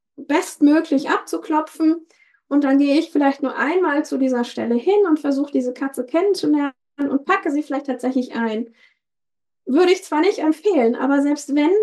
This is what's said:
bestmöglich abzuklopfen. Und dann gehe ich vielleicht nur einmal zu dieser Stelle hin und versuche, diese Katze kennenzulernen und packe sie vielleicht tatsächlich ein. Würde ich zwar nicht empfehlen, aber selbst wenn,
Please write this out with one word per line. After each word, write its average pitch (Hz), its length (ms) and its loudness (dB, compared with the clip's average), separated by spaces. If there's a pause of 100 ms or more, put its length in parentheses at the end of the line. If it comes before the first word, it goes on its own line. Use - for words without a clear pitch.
(160)
bestmöglich 294 920 0
abzuklopfen. 320 960 -2 (420)
Und 285 160 2
dann 269 140 4
gehe 285 200 4
ich 320 120 -2
vielleicht 277 320 0
nur 254 140 -4
einmal 302 480 0
zu 294 140 -6
dieser 254 260 0
Stelle 233 300 -4
hin 381 340 2
und 302 120 -2
versuche, 277 320 -2
diese 247 220 -2
Katze 269 320 -6
kennenzulernen 302 680 0 (260)
und 277 260 -2
packe 381 260 -2
sie 294 120 -2
vielleicht 277 240 -6
tatsächlich 254 480 -4
ein. 226 380 -4 (920)
Würde 359 260 4
ich 381 120 -2
zwar 302 160 -2
nicht 392 200 2
empfehlen, 311 540 2
aber 277 280 0
selbst 285 320 -2
wenn, 294 160 2 (120)